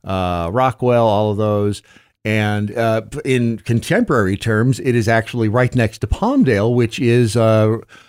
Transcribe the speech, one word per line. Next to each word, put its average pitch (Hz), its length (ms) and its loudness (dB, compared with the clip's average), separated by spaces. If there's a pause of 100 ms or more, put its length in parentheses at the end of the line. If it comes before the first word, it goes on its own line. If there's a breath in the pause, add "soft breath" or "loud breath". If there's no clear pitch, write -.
uh, 90 480 -4
Rockwell, 123 560 0
all 107 240 2
of 98 60 -4
those. 104 440 -2 (440 soft breath)
And, 104 520 -2
uh, 113 240 0
p-, 110 220 -12
in 120 360 0
contemporary 117 760 0
terms, 113 460 0
it 127 120 -2
is 117 140 0
actually 113 400 0
right 123 260 0
next 113 260 -2
to - 80 -4
Palmdale, 131 680 2
which 117 240 -2
is, 120 380 2
uh, 110 400 2 (320 loud breath)